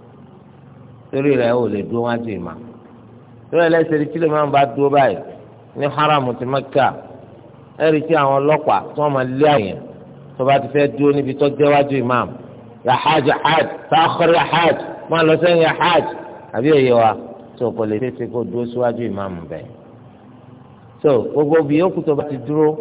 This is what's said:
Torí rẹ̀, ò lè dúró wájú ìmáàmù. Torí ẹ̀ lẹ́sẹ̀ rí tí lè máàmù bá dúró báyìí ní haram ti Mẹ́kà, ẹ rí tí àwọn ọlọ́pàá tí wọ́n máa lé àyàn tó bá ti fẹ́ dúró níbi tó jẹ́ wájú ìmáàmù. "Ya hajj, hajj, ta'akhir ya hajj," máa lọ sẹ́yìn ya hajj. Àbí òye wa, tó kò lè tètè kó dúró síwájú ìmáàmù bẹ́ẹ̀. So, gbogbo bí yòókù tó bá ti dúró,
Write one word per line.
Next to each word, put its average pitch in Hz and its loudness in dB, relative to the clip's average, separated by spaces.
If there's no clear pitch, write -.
Torí 139 0
rẹ̀, 120 2
ò 120 0
lè 104 -2
dúró 117 -4
wájú 117 -2
ìmáàmù. 87 -10
Torí 165 0
ẹ̀ 165 4
lẹ́sẹ̀ 160 2
rí 147 0
tí 156 -10
lè 165 2
máàmù 151 0
bá 139 4
dúró 139 0
báyìí 135 2
ní 139 -4
haram 147 2
ti 127 -8
Mẹ́kà, 135 0
ẹ - 0
rí 156 2
tí 160 -2
àwọn 139 2
ọlọ́pàá 143 2
tí - -10
wọ́n 147 0
máa 131 0
lé 135 2
àyàn 101 2
tó 131 -4
bá 135 4
ti 131 -2
fẹ́ 143 2
dúró 143 2
níbi 131 -2
tó 143 0
jẹ́ 143 2
wájú 143 2
ìmáàmù. 120 0
"Ya 123 0
hajj, 139 0
hajj, 151 0
ta'akhir 165 2
ya 165 2
hajj," 170 0
máa 165 0
lọ 156 4
sẹ́yìn 170 2
ya 160 2
hajj. - 0
Àbí 123 -4
òye 135 4
wa, 113 4
tó 127 -6
kò 113 -6
lè 107 -2
tètè 127 -6
kó 120 -8
dúró 117 -6
síwájú 120 -2
ìmáàmù 98 -8
bẹ́ẹ̀. 76 -14
So, 151 2
gbogbo 151 0
bí 143 0
yòókù 180 0
tó 156 0
bá 143 -2
ti 147 -8
dúró, 151 0